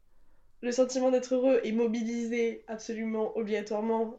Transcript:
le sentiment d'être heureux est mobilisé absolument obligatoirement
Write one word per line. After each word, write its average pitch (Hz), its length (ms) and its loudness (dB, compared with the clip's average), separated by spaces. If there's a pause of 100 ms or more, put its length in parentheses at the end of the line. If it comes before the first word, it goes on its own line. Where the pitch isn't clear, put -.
(600)
le 240 120 -2
sentiment 254 380 2
d'être 254 240 2
heureux 254 280 4
est 220 100 -2
mobilisé 233 920 -2
absolument 220 720 -4
obligatoirement 220 840 -2